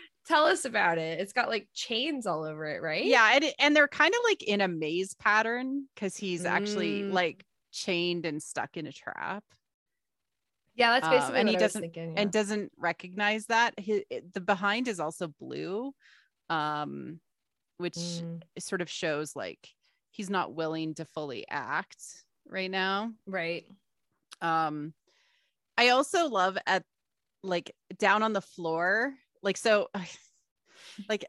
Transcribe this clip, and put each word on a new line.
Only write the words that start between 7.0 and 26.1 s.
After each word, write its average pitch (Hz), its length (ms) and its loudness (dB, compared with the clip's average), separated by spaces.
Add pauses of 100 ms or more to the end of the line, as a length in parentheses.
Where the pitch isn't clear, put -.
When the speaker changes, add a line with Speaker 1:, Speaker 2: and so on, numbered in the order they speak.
Speaker 1:
Mm. 196 100 -4
Speaker 2:
like, 180 320 0 (280)
chained 175 540 -2
and 151 160 -4
stuck - 340 -8
in 160 100 -8
a 135 60 -12
trap. - 520 -8 (1300)
Speaker 1:
Yeah, 233 220 6
that's 269 80 0
Speaker 2:
Um, 320 40 2
Speaker 1:
basically - 300 4
Speaker 2:
and 208 80 4
Speaker 1:
what - 0 -
Speaker 2:
he - 80 2
Speaker 1:
I - 60 2
was 214 40 6
Speaker 2:
doesn't, 208 140 -2
Speaker 1:
thinking, 165 360 -8
Speaker 2:
and 202 120 2
Speaker 1:
yeah. 175 40 -6
Speaker 2:
doesn't 208 440 -2
recognize 196 680 -2
that. 233 320 2
Hi-, 208 320 -2
it, 175 220 -10
the 202 80 -6
behind 202 480 0
is 190 120 -4
also 160 280 -6
blue, 160 640 -8 (580)
um, 151 680 -4 (580)
which 175 180 -6
Speaker 1:
Mm. 170 460 -8 (160)
Speaker 2:
sort 185 240 -4
of 165 80 -8
shows, 151 460 -4
like, 92 320 -10 (440)
he's 190 180 -8
not 170 240 -2
willing 160 420 -4
to 160 80 -10
fully 143 440 -10
act - 760 -8 (220)
right 185 240 -6
now. 190 420 -2 (140)
Speaker 1:
Right. 170 400 -6 (720)
Speaker 2:
Um, 160 540 -2 (840)
I 240 120 8
also 302 380 4